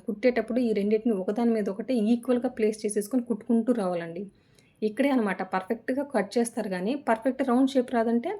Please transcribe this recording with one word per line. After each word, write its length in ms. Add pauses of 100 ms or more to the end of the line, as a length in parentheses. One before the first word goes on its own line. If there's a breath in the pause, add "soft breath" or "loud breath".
కుట్టేటప్పుడు 520 (100)
ఈ 100
రెండింటిని 440
ఒకదాని 340
మీద 180
ఒకటి 200 (180)
ఈక్వల్‌గా 440
ప్లేస్ 280
చేసేసుకొని 460
కుట్టుకుంటూ 400 (100)
రావాలండి. 440 (640 soft breath)
ఇక్కడే 260
అనమాట 260 (140)
పర్ఫెక్ట్గా 480 (100)
కట్ 240
చేస్తారు, 380
కానీ 180 (160)
పర్ఫెక్ట్ 420
రౌండ్ 220
షేప్ 240
రాదంటే 440